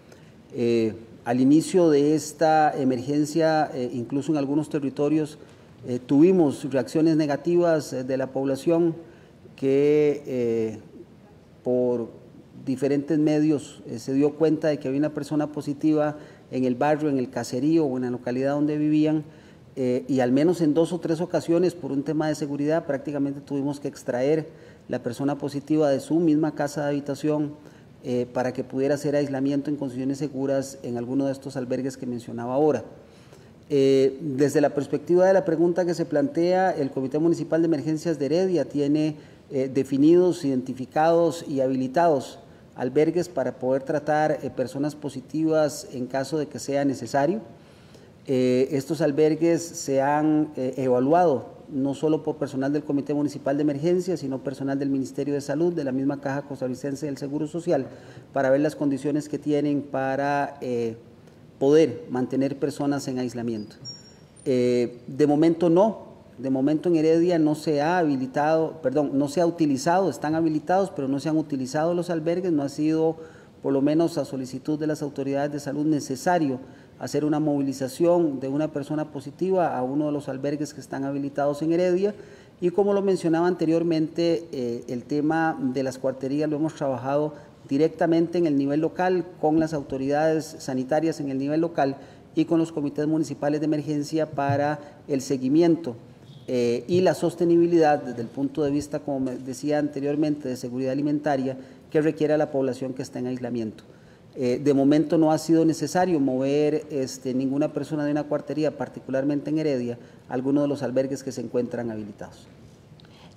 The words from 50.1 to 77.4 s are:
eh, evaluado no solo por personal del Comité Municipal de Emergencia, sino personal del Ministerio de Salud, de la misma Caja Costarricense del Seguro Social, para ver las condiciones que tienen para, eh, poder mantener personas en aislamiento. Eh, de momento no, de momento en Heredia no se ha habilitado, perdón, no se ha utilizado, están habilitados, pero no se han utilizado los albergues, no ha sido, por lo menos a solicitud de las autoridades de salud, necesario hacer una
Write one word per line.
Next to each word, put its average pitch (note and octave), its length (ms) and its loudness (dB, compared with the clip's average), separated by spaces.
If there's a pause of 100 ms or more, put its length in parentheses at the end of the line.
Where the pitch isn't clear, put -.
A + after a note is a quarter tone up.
eh, B2+ 220 -4
evaluado C3 840 2 (140)
no C#3 220 -2
solo D#3 280 0
por D3+ 140 -6
personal C3+ 360 -4
del D3+ 120 -2
Comité C#3+ 300 -2
Municipal C#3+ 420 -2
de D3+ 60 0
Emergencia, F3 540 0
sino C3+ 220 -6
personal C#3 400 -4
del C#3 120 -2
Ministerio C#3 440 -2
de C#3+ 60 -2
Salud, D#3 320 0
de E3 100 -4
la C3+ 80 -4
misma C#3 300 -2
Caja C#3 220 -4
Costarricense C3+ 640 -6
del C#3 120 -6
Seguro D3 300 -6
Social, E3 400 -2 (440)
para C3+ 160 2
ver C3+ 120 4
las D3+ 160 0
condiciones C#3+ 520 -2
que C#3+ 120 -6
tienen D3 420 0
para, C#3 800 -2
eh, A#2 360 -2 (640)
poder C#3+ 520 6
mantener C3 500 -2
personas C#3 480 -2
en B2+ 100 -4
aislamiento. A#2 560 -6 (720)
Eh, B2 640 2
de C#3 180 2
momento E3 420 4
no, F#3+ 380 2 (320)
de C3 120 -6
momento D3 380 0
en F3 60 4
Heredia E3 460 4
no D3+ 160 2
se D3 260 0
ha E3+ 160 2
habilitado, D3 840 0
perdón, C#3 340 0
no C#3 120 2
se C#3+ 140 0
ha E3+ 60 4
utilizado, E3 640 2
están D#3 280 -2
habilitados, E3 580 0
pero C3+ 140 -4
no C#3 100 0
se D#3+ 100 -4
han D#3 80 0
utilizado D#3 580 -2
los E3+ 160 -2
albergues, E3+ 420 -2
no C#3+ 100 0
ha C#3 60 -2
sido, D#3+ 480 0 (440)
por C3+ 120 -2
lo C3+ 100 2
menos D#3 360 2
a C#3 60 0
solicitud C3 540 -6
de D#3 80 -4
las D3+ 160 -2
autoridades C#3 480 -2
de D3 80 -8
salud, C#3+ 260 -4
necesario D3 760 0 (400)
hacer C#3+ 240 -2
una D3+ 160 0